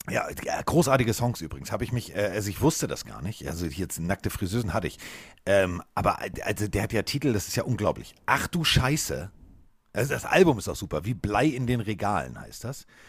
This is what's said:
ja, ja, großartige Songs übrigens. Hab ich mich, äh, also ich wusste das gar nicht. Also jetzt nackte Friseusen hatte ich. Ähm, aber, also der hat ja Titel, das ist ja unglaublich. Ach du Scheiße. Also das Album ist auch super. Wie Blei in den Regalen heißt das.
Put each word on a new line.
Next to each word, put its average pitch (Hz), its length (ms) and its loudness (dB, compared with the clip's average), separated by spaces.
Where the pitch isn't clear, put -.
ja, 90 160 0
ja, - 180 -2
großartige 131 520 4
Songs 120 260 0
übrigens. 69 320 -8
Hab 110 100 -2
ich 120 120 -4
mich, 107 240 -4
äh, 101 180 2
also 104 140 -2
ich 95 120 -6
wusste - 260 2
das - 180 -6
gar 55 160 -14
nicht. 78 260 -6
Also 82 180 -4
jetzt 78 360 -4
nackte 92 280 -2
Friseusen 101 440 -2
hatte 92 140 0
ich. - 120 -8
Ähm, 95 360 4
aber, 101 220 2
also 104 240 -2
der 98 160 0
hat - 80 -4
ja 104 120 2
Titel, 139 280 0
das 104 160 0
ist - 80 -6
ja 107 80 0
unglaublich. 107 500 0
Ach - 220 2
du 165 180 0
Scheiße. 127 640 2
Also 139 180 0
das 123 120 -4
Album 165 320 6
ist 95 100 -4
auch 92 80 -2
super. 82 300 -4
Wie 120 80 0
Blei 104 320 2
in 131 220 0
den 123 120 2
Regalen 98 640 -2
heißt - 220 -14
das. 123 220 -10